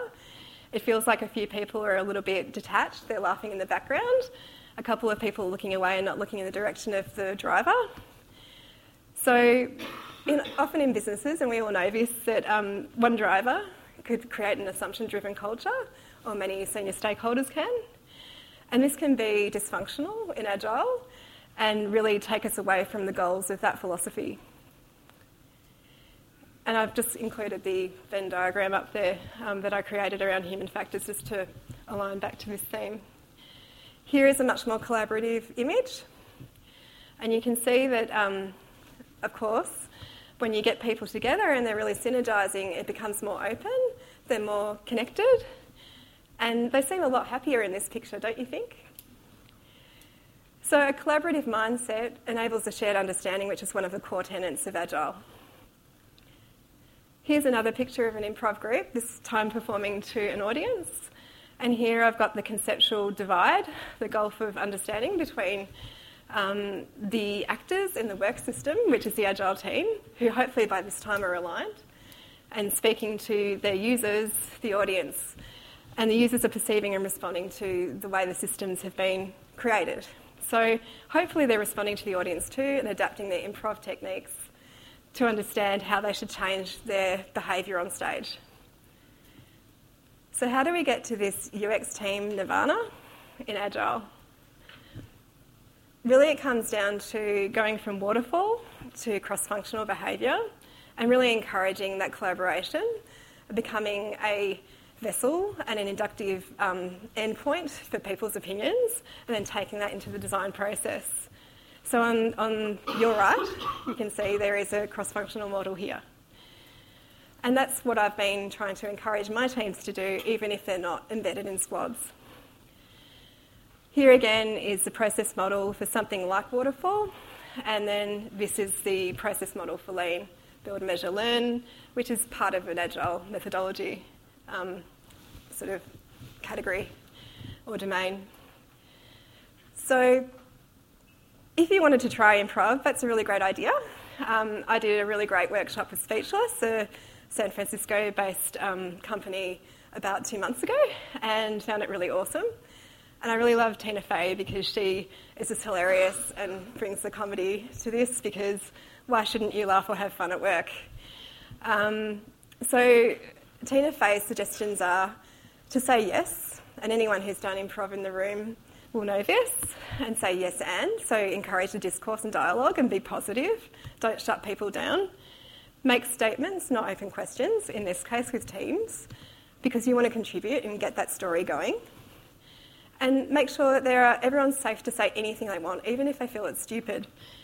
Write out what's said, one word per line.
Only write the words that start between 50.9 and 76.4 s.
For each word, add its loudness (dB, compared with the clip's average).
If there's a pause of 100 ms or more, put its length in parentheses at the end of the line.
collaborative 2
mindset -2 (120)
enables -2
a -6
shared 2
understanding, -2
which -4
is -8
one -2
of -4
the -6
core -4
tenets -6
of -6
Agile. -4 (2000)
Here's 4
another 4
picture -2
of -2
an -4
improv -2
group, -2
this -6
time 0
performing -4
to -4
an -2
audience. -2 (720)
And 2
here 4
I've 6
got 4
the -4
conceptual 2
divide, 4 (340)
the -4
gulf 0
of -4
understanding -2
between, -2 (640)
um, -2 (160)
the -2
actors -2
in -2
the -6
work 0
system, -4 (120)
which 4
is -4
the 2
Agile 0
team, -2 (320)
who 4
hopefully 2
by 0
this -8
time -2
are 0
aligned, -6 (760)
and -2
speaking 2
to 0
their 2
users, 2 (280)
the -2
audience. -2 (600)
And 4
the 6
users 4